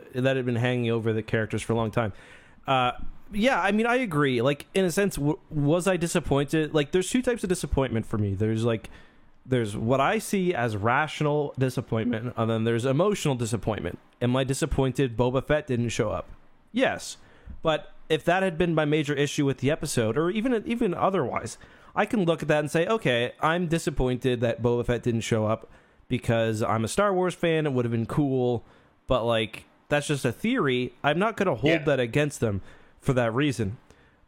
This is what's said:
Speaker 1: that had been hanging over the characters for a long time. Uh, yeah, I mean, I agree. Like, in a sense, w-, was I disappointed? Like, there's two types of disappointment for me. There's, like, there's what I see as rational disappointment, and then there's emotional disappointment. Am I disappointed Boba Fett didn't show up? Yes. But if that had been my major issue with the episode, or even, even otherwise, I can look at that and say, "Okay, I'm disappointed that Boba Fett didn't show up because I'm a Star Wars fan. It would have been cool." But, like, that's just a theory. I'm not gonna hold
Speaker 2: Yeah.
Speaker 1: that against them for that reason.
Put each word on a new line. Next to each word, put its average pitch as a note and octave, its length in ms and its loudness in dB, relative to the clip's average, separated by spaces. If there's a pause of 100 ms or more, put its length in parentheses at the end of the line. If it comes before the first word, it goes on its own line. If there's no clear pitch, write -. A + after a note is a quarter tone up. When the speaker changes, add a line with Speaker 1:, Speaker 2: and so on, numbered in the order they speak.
(220)
Speaker 1:
that C3 140 2
had C3 100 -2
been B2 120 0
hanging A#2+ 340 0
over A2+ 220 0
the A2 100 -2
characters A2 380 -2
for - 120 -2
a - 20 2
long A2+ 160 0
time. A2 200 -2 (560)
Uh, B2+ 240 2 (400)
yeah, G#3+ 300 2
I G3 100 2
mean, G#3+ 140 2
I A#3+ 100 2
agree. D3 460 0
Like, C3+ 320 0
in F#3+ 120 4
a F3 60 0
sense, G3+ 240 0
w-, C#3+ 240 -2 (100)
was D#3 380 2
I F#3 100 4
disappointed? D3+ 760 0
Like, D3 180 2
there's F#3 180 0
two B3+ 120 2
types A#3+ 220 -2
of G3+ 60 0
disappointment C3 560 -2
for - 120 -4
me. G#2 180 0
There's, A2 300 0
like, A2+ 240 -2 (560)
there's A#2+ 320 -2
what B2+ 240 2
I F#3 180 2
see F3+ 340 0
as A#2 220 -2
rational C#3+ 800 0
disappointment, A#2+ 800 -2
and A2+ 140 0
then A2+ 160 0
there's A#2 200 0
emotional D3+ 500 2
disappointment. G#2+ 640 -4 (220)
Am B2 140 2
I C3 80 2
disappointed C3+ 720 0
Boba B2 300 2
Fett D3 220 0
didn't A#2+ 220 0
show G#2+ 200 -2
up? F2 180 -6 (440)
Yes. G#3+ 460 -2 (440)
But D#3 300 -2 (180)
if D#3 160 0
that F3+ 180 4
had F3+ 140 0
been E3+ 180 2
my D3+ 100 2
major D3 280 2
issue C#3+ 320 0
with C3+ 140 0
the B2+ 120 2
episode, A#2+ 460 0
or E3 140 2
even, A3 340 0
even A#3 280 0
otherwise, D#3 640 -2 (380)
I G#3 100 0
can G#3 200 0
look E3 160 2
at D3+ 80 -2
that D3+ 100 4
and D3+ 100 -2
say, E3 180 2
"Okay, C3 520 0
I'm E3+ 280 0
disappointed B2+ 760 0
that A#2 200 0
Boba A#2+ 240 2
Fett A#2+ 180 -2
didn't A2+ 180 0
show A2 240 0
up A2 240 -2 (400)
because A2+ 520 0
I'm A2+ 220 0
a G#2+ 60 -2
Star G3+ 240 0
Wars F#3 200 0
fan. D#3+ 320 0
It D3 80 -2
would B2 120 2
have A#2 60 -4
been A2+ 140 0
cool." B2+ 600 0 (420)
But, B2 160 2
like, A2+ 400 -2 (240)
that's D3 200 0
just C#3+ 180 -2
a A#2+ 80 0
theory. C#3 600 0 (100)
I'm D3+ 160 2
not A3 180 -2
gonna F#3 180 2
hold G#2+ 160 -4
Speaker 2:
Yeah. D#3+ 140 2
Speaker 1:
that C#3 160 2
against C#3 400 0
them G2+ 200 0 (380)
for - 140 0
that A#2 200 2
reason. A#2 440 -2 (500)